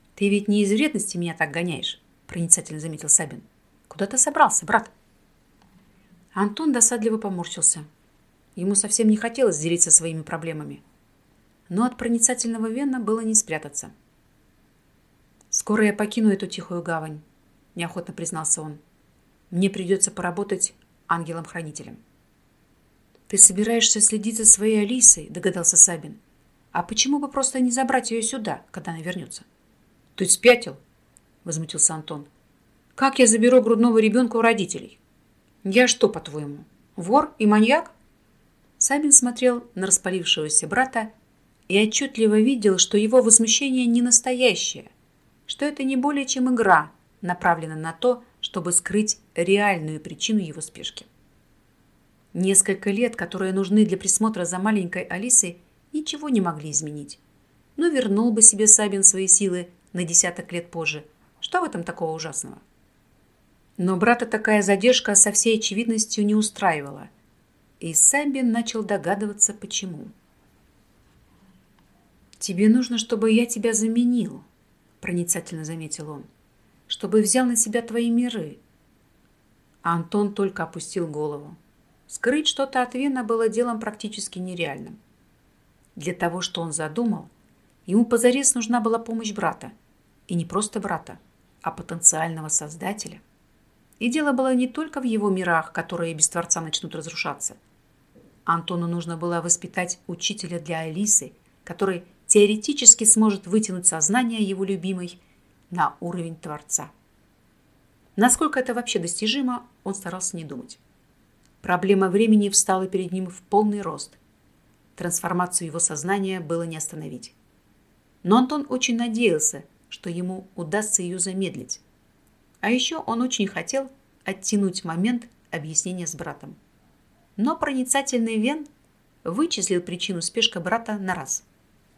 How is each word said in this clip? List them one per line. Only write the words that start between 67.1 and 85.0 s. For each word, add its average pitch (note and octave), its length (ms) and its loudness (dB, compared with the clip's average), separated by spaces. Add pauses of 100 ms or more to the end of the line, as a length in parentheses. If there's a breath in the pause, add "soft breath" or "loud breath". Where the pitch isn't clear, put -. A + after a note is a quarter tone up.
И E3 140 -8
Сабин C4+ 580 2
начал A3+ 320 -2
догадываться, G3+ 680 -2
почему. F#3 540 -10 (2250)
«Тебе G3 300 4
нужно, B3 280 4
чтобы A3 340 0
я A#3 140 6
тебя A3+ 280 -2
заменил», A3+ 720 0 (580)
проницательно E3+ 640 -4
заметил D#3 440 -10
он, C#3+ 140 -12 (640)
«чтобы - 340 0
взял B3+ 240 2
на A#3+ 100 0
себя A3+ 260 0
твои A#3 280 -2
миры». A#3 480 -2 (1200)
Антон E3+ 520 0
только F#3+ 300 -2
опустил E3+ 440 -8
голову. D3 480 -8 (520)
Скрыть D4 400 -2
что-то C4+ 340 -2
от B3 120 -4
Вена C4 300 -2
было A3+ 260 0
делом A3+ 300 -2
практически G#3+ 600 -10
нереальным. F3 580 -8 (960)